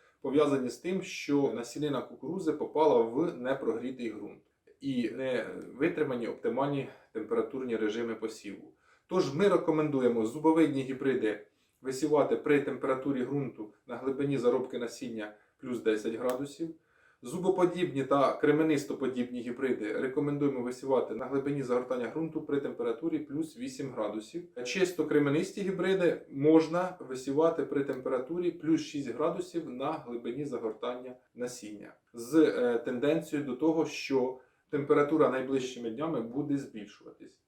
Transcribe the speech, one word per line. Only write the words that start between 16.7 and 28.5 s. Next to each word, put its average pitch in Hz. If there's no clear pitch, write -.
Зубоподібні 175
та 139
кременистоподібні 135
гібриди 117
рекомендуємо 143
висівати 123
на 123
глибині 139
загортання 123
ґрунту 156
при 143
температурі 156
плюс 156
вісім 131
градусів. 107
Чисто 180
кременисті 147
гібриди 180
можна 160
висівати 139
при 139
температурі 139